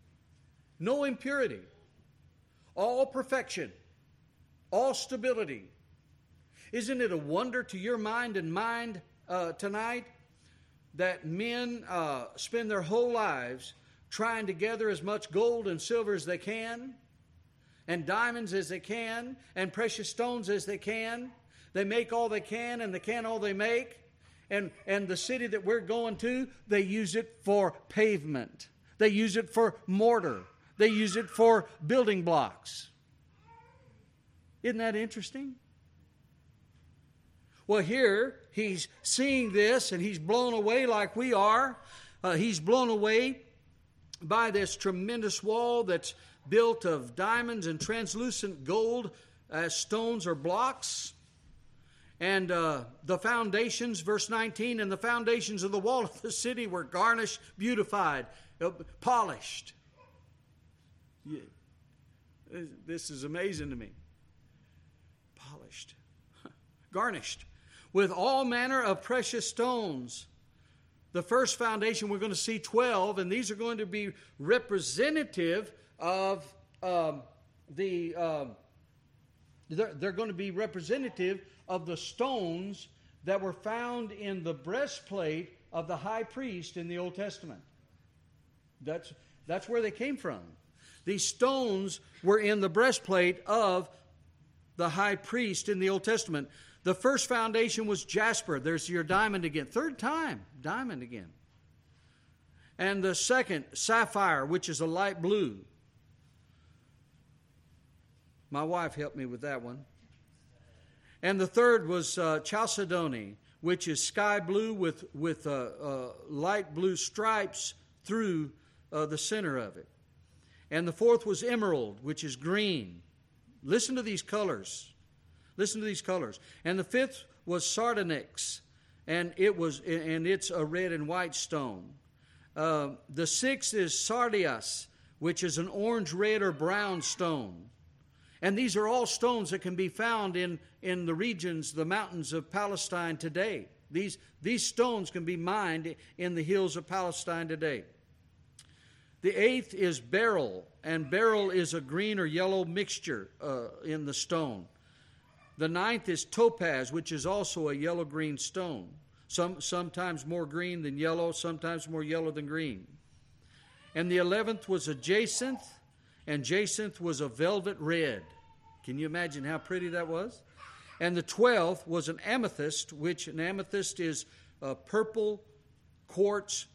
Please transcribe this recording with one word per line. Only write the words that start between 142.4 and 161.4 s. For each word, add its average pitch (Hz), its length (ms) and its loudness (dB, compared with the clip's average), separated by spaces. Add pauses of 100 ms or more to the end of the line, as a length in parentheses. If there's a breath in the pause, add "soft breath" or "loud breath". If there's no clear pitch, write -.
Palestine 180 640 -2
today. 165 520 -4 (220)
These, 180 280 -4 (240 soft breath)
these 220 240 0
stones 233 440 0
can 175 140 -6
be 175 120 -2
mined 170 580 -2 (240 loud breath)
in 180 160 -2
the 165 80 -2
hills 180 340 2
of 175 100 -8
Palestine 170 640 -4
today. 151 360 -2 (1400 soft breath)
The 190 120 2
eighth 226 380 2
is 175 260 2
beryl, 123 680 0 (160)
and 160 260 -2
beryl 208 400 4
is 175 240 2
a 165 80 -2
green 190 380 -2
or 175 80 0
yellow 185 400 2
mixture, 170 640 -4 (100)
uh, 127 280 -4 (140)
in 156 220 -4
the 143 80 -4
stone. 131 540 -2 (920 soft breath)
The 156 120 0
ninth 190 420 0
is 165 160 -2
topaz, 170 640 2
which 165 200 -4
is 143 120 -4
also 175 460 -2
a 143 40 -2
yellow-green 156 600 -2
stone. 151 540 -6 (380 soft breath)
Some, 175 340 -2
sometimes 175 640 -4
more 170 180 -2
green 170 380 -4
than 143 160 -4
yellow, 165 340 0
sometimes 165 560 -6